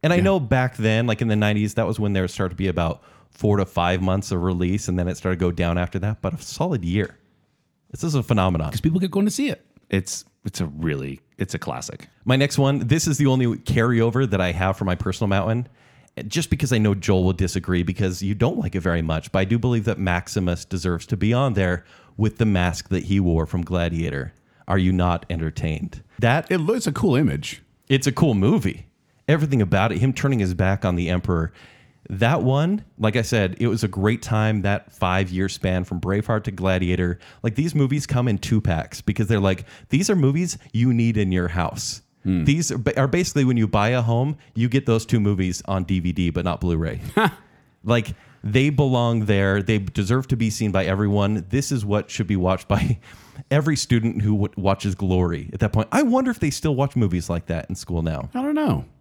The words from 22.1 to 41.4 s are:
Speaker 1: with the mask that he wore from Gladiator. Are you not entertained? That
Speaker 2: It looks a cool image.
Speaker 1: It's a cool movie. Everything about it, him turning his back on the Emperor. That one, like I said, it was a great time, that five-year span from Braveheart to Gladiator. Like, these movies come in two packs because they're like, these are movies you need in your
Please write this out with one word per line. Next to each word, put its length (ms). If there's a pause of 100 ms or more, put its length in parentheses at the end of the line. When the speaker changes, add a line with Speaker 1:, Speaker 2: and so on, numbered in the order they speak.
Speaker 1:
with 220
the 80
mask 440
that 160
he 140
wore 280
from 160
Gladiator. 680 (340)
Are 100
you 160
not 340
entertained? 760 (160)
That 320
Speaker 2:
It 80
looks 260
a 60
cool 240
image. 480 (240)
Speaker 1:
It's 180
a 60
cool 240
movie. 500 (420)
Everything 360
about 280
it, 60
him 160
turning 240
his 160
back 320
on 100
the 140
Emperor. 420 (580)
That 320
one, 420 (140)
like 180
I 60
said, 380
it 80
was 160
a 40
great 360
time, 400
that 280
five-year 560
span 360
from 180
Braveheart 440
to 60
Gladiator. 680 (240)
Like, 100
these 220
movies 320
come 200
in 120
two 220
packs 400
because 260
they're 120
like, 260 (240)
these 200
are 60
movies 420 (160)
you 180
need 260
in 140
your 180